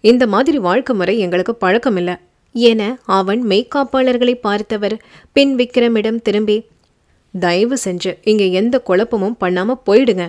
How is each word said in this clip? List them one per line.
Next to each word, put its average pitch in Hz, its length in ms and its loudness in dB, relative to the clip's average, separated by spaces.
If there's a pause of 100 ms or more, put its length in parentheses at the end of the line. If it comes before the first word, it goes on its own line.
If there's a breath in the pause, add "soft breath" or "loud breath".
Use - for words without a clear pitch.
இந்த 240 220 4
மாதிரி 277 320 0
வாழ்க்கை 233 380 -2
முறை 185 220 0
எங்களுக்கு 180 420 -2
பழக்கமில்ல" 190 520 0 (420)
என 226 280 2 (240)
அவன் 196 400 0
மெய்க்காப்பாளர்களை 247 880 0
பார்த்தவர் 208 640 -4 (360 loud breath)
பின் 277 240 4
விக்ரமிடம் 233 680 0
திரும்பி, 208 340 0 (800)
"தயவு 185 420 0
செஞ்சு 180 360 -6 (100)
இங்க 214 220 2
எந்த 196 360 0
குழப்பமும் 202 600 -2
பண்ணாம 185 340 -2 (120)
போயிடுங்க" 208 420 2